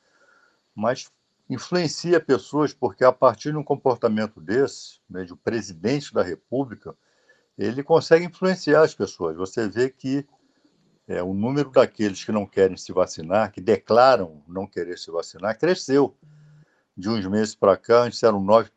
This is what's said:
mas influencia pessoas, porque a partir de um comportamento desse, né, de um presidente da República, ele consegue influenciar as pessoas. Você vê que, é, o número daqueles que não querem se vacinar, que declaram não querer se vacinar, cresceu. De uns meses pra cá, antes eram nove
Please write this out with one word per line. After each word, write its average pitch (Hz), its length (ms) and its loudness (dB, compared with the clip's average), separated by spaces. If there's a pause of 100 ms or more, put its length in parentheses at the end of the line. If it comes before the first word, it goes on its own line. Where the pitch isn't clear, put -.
(760)
mas 113 360 -4 (400)
influencia 165 680 -2
pessoas, 139 520 -2
porque - 320 -4
a 123 80 6
partir 131 380 0
de 151 80 -6
um 147 60 -8
comportamento 110 760 -2
desse, 117 680 -4
né, 92 160 -12
de 87 80 -16
um - 40 -20
presidente 107 800 -6
da 107 80 0
República, 95 720 -8 (640)
ele 117 240 -4
consegue 165 420 4
influenciar 175 580 2
as 147 120 2
pessoas. 85 420 -6
Você 95 320 -4
vê 123 220 -2
que, 135 360 -6 (840)
é, 90 140 -4
o 92 100 -4
número 131 380 -2
daqueles 107 540 0
que 113 80 -6
não 104 140 -2
querem 95 300 2
se - 160 -16
vacinar, 90 580 -2
que - 100 -14
declaram 101 840 2
não 92 200 -10
querer 87 320 -10
se - 120 -18
vacinar, 92 480 -6
cresceu. 143 580 0 (840)
De 95 120 -6
uns 107 160 -2
meses 104 280 -2
pra 98 220 4
cá, 120 280 4
antes 113 180 -4
eram 107 180 4
nove 104 360 2